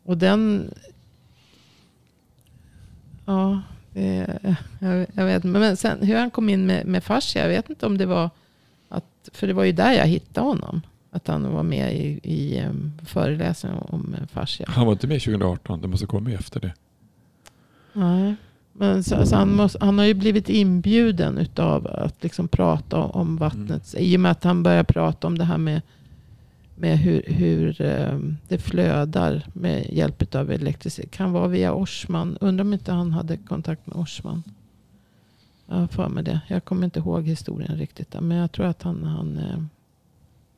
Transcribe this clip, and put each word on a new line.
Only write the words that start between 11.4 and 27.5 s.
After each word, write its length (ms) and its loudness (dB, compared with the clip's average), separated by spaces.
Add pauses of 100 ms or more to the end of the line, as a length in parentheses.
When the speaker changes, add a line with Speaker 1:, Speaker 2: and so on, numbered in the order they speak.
Speaker 1:
var 100 -2
med 340 -2
i, 260 -4
i, 360 -4
em, 340 -4 (120)
föreläsningen 720 -4
om, 420 -6
em, 60 -8
fascia. 420 -8
Speaker 2:
Han 180 2
var 60 4
inte 140 0
med 160 -2
tjugohundraarton, 580 -2
det 80 -6
måste 180 -2
komma 240 -2
efter 300 -8
det. 140 -6 (1200)
Speaker 1:
Nej. 440 2 (420)
Men 260 2
så, 220 4
så 100 6
han 200 6
måste, 280 4
han 140 6
har 60 6
ju 100 6
blivit 340 2
inbjuden 880 4
utav 480 0
att 360 -4
liksom 260 -4
prata 500 2
om 380 0
vattnets, 580 -4
Speaker 2:
Mm. 120 0
Speaker 1:
i 100 6
och 40 4
med 120 4
att 120 -2
han 180 4
börjar 220 6
prata 420 2
om 120 0
det 60 0
här 140 2
med, 240 0 (960)
med 220 2
hur, 280 4
hur, 540 0